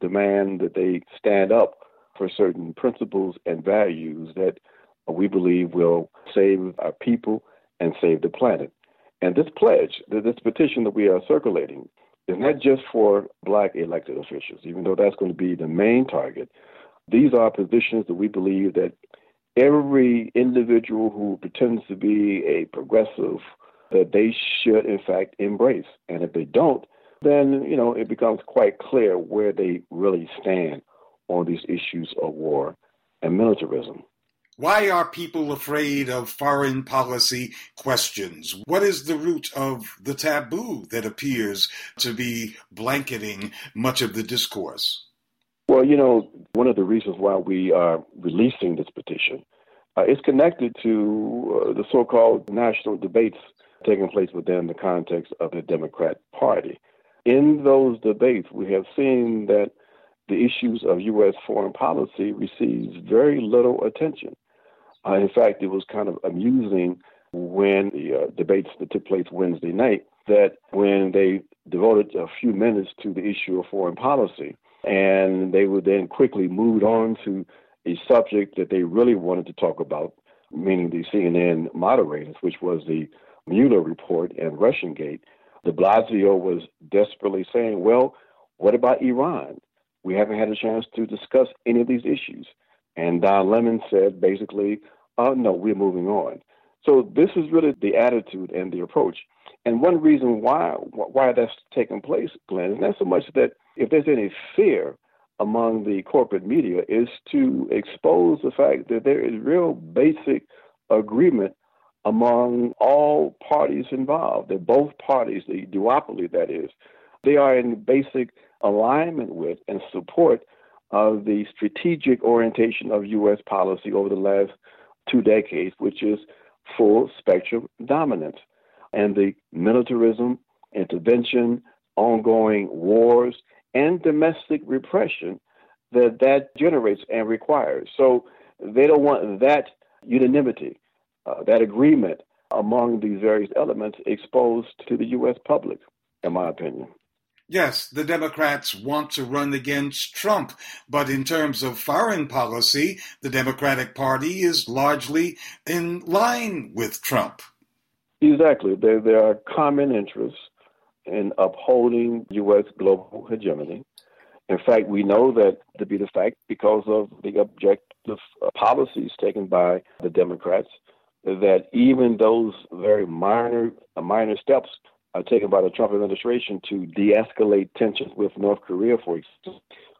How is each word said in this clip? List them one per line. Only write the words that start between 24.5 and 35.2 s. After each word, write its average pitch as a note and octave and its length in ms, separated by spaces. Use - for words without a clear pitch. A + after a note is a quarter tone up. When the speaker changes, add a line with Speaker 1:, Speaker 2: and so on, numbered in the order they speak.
Speaker 1:
should, A2 240
in G2+ 180
fact, F#2 360
embrace. G#2 460
And E2+ 140
if E2 100
they - 120
don't, C3 400
then, C#3+ 420
you D3+ 120
know, A#2+ 180
it A2 140
becomes A2+ 380
quite G#2+ 320
clear G#2+ 400
where G2+ 340
they F2 380
really E2+ 400
stand F2 420
on F2 200
these E2+ 220
issues E2+ 540
of D#2 120
war D2+ 420
and E2+ 160
militarism. - 680
Speaker 2:
Why G3 320
are F3 180
people D#3+ 440